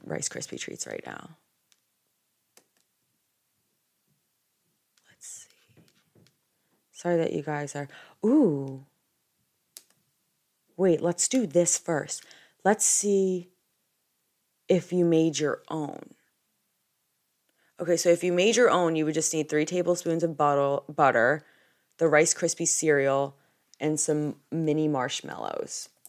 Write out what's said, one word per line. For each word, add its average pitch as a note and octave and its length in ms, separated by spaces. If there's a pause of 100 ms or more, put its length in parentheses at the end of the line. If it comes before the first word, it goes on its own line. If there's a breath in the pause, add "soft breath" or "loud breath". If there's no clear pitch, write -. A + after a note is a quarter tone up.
Rice - 260
Krispie - 300
treats - 280
right - 180
now. G1+ 320 (3750)
Let's - 200
see. - 220 (1400)
Sorry F3 260
that E3 160
you D3 100
guys D3 320
are, C#3+ 140 (360 loud breath)
ooh. C#3+ 600 (1900)
Wait, F3+ 240
let's F3 260
do B3+ 180
this F3 320
first. - 460 (400 soft breath)
Let's G#3 220
see F#3+ 640 (1160)
if F#3 240
you F3 140
made D#3+ 320
your D3 300
own. - 480 (1600)
Okay, E3+ 180
so F3 120
if E3+ 140
you F3+ 80
made F#3+ 240
your A#3 160
own, E3+ 240
you D#3 100
would D#3 80
just D#3 200
need D3+ 160
three D3+ 160
tablespoons E3+ 580
of D#3+ 140
butter, C#3+ 440 (100)
butter, C3+ 540 (520 soft breath)
the E3 100
Rice D#3 260
Krispie E3+ 340
cereal, C#3 680 (440 soft breath)
and D3+ 200
some D3+ 380 (140)
mini D#3 360
marshmallows. - 1000 (200)